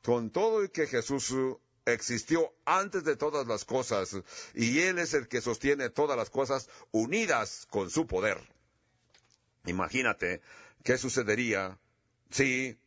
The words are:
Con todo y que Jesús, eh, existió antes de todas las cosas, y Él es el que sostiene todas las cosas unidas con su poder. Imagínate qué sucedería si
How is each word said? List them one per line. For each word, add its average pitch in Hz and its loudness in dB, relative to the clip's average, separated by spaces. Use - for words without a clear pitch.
Con 117 2
todo 208 2
y 190 -4
que 156 -2
Jesús, 123 -2
eh, 131 -2
existió 120 0
antes 190 0
de 147 2
todas 147 -2
las 110 -2
cosas, 107 -2
y 117 2
Él 185 2
es 156 -2
el 135 0
que 120 -2
sostiene 135 0
todas 143 0
las 110 -2
cosas 135 -2
unidas 135 0
con - 0
su 160 0
poder. 95 0
Imagínate 92 -2
qué 127 2
sucedería 107 0
si 127 0